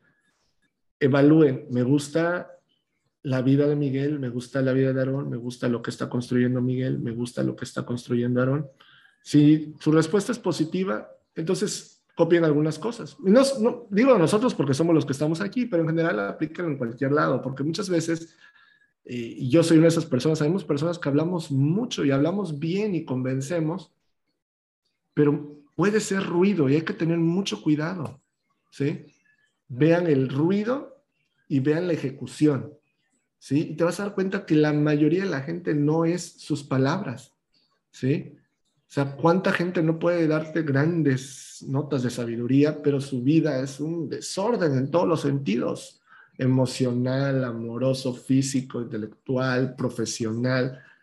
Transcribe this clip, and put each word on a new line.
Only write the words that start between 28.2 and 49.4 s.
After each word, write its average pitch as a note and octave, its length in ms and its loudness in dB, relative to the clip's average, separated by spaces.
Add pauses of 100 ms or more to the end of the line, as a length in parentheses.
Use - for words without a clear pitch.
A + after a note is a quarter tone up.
¿sí? - 360 -6 (600)
Vean E3 380 2
el C3 240 2
ruido G3+ 760 -2 (440)
y C3+ 120 0
vean D3+ 260 0
la F3 60 0
ejecución, C#3 800 -2 (640)
¿sí? C#3+ 340 -2
Y D3+ 40 -10
te E3+ 80 0
vas E3+ 160 0
a G3+ 40 -4
dar G3+ 100 -6
cuenta F#3+ 320 -2
que E3 80 0
la D3+ 180 4
mayoría D3+ 520 2
de G3 60 -4
la C#3 120 -4
gente E3+ 320 -4
no D#3 320 2
es F3 160 0
sus - 420 -8
palabras, C3+ 720 -2 (560)
¿sí? - 480 -4 (500)
O - 80 -20
sea, C#3 200 -2
¿cuánta F3+ 360 4
gente F3 300 0
no D#3+ 160 0
puede E3+ 300 2
darte D#3 340 -2
grandes C#3+ 1040 0
notas C3+ 380 -2
de A#2+ 60 -2
sabiduría, B2 720 0
pero C#3 180 2
su C3 200 -6
vida D3 400 2
es C3+ 200 -8
un D#3+ 280 -6
desorden F3+ 680 -2
en C#3 140 -2
todos F#3 160 2
los D#3+ 140 0
sentidos? - 760 -4 (380)
Emocional, C3 1040 0
amoroso, A#2+ 720 -4
físico, C3 680 0
intelectual, B2+ 920 -4